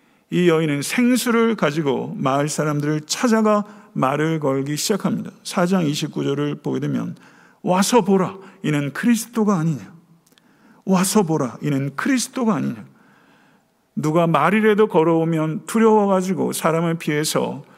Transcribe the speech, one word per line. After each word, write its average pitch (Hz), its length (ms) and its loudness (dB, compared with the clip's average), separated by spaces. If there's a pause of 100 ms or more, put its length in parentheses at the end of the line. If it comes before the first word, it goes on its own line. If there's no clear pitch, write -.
(320)
이 175 180 4
여인은 156 320 2
생수를 233 720 0
가지고 147 640 -2
마을 139 300 0
사람들을 151 540 -2
찾아가 214 640 2 (280)
말을 147 460 0
걸기 139 380 -2
시작합니다. - 540 -4 (120)
사 180 220 -2
장 180 200 2
이십구 147 380 -4
절을 143 320 -2
보게 135 240 -4
되면 139 360 -4 (460)
"와서 196 400 2
보라, 190 360 0 (260)
이는 143 300 -2
그리스도가 220 680 0
아니냐. 156 340 -4 (920)
와서 190 380 2
보라, 151 380 -2
이는 139 340 -2
그리스도가 247 600 0
아니냐." 135 300 -6 (1120)
누가 156 300 0
말이라도 202 600 4
걸어오면 160 800 0
두려워가지고 196 880 2
사람을 165 420 0
피해서 147 680 -2 (140)